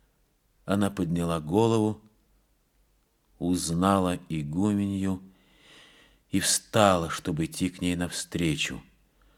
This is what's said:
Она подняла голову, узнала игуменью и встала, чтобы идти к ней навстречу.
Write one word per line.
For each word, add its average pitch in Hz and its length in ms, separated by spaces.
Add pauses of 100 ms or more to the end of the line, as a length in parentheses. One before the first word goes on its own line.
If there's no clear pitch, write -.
(640)
Она 98 240
подняла 85 500
голову, 107 600 (1400)
узнала 87 800 (100)
игуменью 95 920 (1080)
и 95 100
встала, 92 680
чтобы 82 360
идти - 240
к - 120
ней 87 140
навстречу. 82 880 (560)